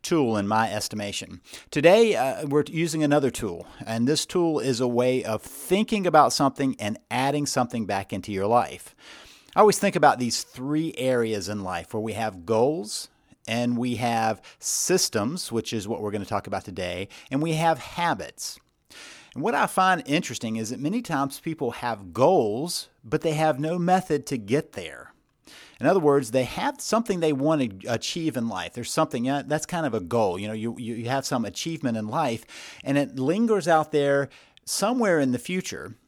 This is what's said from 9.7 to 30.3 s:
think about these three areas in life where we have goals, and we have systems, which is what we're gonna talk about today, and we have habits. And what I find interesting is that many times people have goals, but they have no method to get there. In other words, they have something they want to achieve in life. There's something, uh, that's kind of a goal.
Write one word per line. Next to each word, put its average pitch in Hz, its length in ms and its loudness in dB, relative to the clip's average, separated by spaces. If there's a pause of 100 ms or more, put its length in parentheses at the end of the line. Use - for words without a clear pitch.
think 196 180 0
about 147 220 6
these 120 240 -2
three 151 540 -4
areas 113 500 0
in 104 160 -6
life 90 300 -6
where 110 80 -4
we 107 140 -4
have 95 320 -6
goals, 143 640 0 (360)
and 120 300 -2
we 120 200 -2
have 113 440 0 (180)
systems, 151 960 -2
which 113 220 -4
is 101 120 -4
what 113 140 -4
we're 104 100 -4
gonna 101 140 -4
talk 101 220 -4
about 98 180 -6
today, 90 440 -6 (220)
and 139 120 0
we 165 100 0
have 160 280 2
habits. - 800 -6 (760)
And 131 80 -8
what 233 120 0
I 202 120 2
find 185 400 2
interesting 123 500 -2
is 113 140 -4
that 123 100 -8
many 196 220 -2
times 139 360 -2
people 151 340 -4
have 98 420 -6
goals, 135 760 4 (160)
but 151 160 -2
they 160 140 0
have 151 260 2
no 160 180 -2
method 180 500 2
to 135 100 -2
get 113 340 -2
there. 73 400 -14 (680)
In 120 60 0
other 190 120 4
words, 143 340 4
they 127 120 2
have 240 340 -4
something 214 420 -2
they 156 120 2
want 135 480 0
to 117 100 -8
achieve 156 460 -2
in 113 140 -2
life. 90 240 -6
There's 120 180 -8
something, 139 380 0
uh, 143 160 -2
that's 147 180 -2
kind 165 220 -4
of 113 80 -2
a 107 60 0
goal. 95 380 0